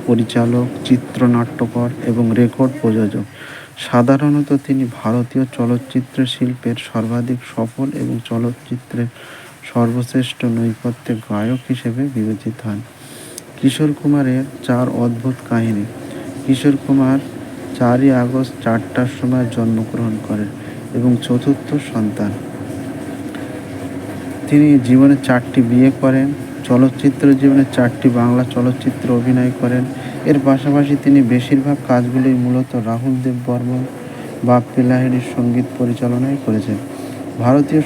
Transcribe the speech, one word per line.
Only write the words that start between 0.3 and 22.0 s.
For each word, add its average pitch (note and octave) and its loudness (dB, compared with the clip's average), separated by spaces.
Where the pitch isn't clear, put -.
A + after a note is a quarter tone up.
চিত্রনাট্যকার A#2+ 0
এবং A#2 2
রেকর্ড B2 2
প্রযোজক। A2 0
সাধারণত C#3 4
তিনি C3+ 0
ভারতীয় B2 0
চলচ্চিত্র B2 -2
শিল্পের B2 -2
সর্বাধিক A#2+ -2
সফল A2+ -4
এবং B2 -4
চলচ্চিত্রের A#2+ -4
সর্বশ্রেষ্ঠ A#2+ -2
নৈপথ্য A#2 -4
গায়ক A2+ -2
হিসেবে B2 -4
বিবেচিত A2 -4
হন। G#2 -6
কিশোর D3 0
কুমারের C3+ 2
চার B2 2
অদ্ভুত A#2+ -2
কাহিনী। A2+ 0
কিশোর C3+ 2
কুমার C3+ 4
চারই B2 4
আগস্ট B2+ -2
চারটার A#2 -2
সময় B2+ 0
জন্মগ্রহণ A2+ -2
করেন G#2 -4
এবং B2 4
চতুর্থ B2+ 0
সন্তান। G#2 -2